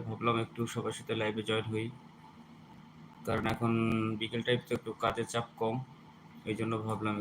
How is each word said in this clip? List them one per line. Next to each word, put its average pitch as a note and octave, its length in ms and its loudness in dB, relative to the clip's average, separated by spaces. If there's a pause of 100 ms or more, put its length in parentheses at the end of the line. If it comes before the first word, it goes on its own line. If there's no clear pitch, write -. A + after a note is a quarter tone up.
ভাবলাম A2+ 380 2
একটু - 160 -6 (140)
সবার A2 240 0
সাথে - 220 -2
লাইভে G#2+ 280 0
জয়েন A2 260 2
হই, A2+ 120 0 (1400)
কারণ A2+ 180 2 (100)
এখন A#2 180 4 (480)
বিকেল A2+ 260 0
টাইম B2 200 4
তো - 120 -2
একটু - 120 -6 (120)
কাজের A2+ 300 2
চাপ A#2 140 0 (140)
কম, A2+ 140 2 (760)
এই G#2+ 100 2
জন্য A2+ 120 2 (140)
ভাবলাম G#2+ 340 0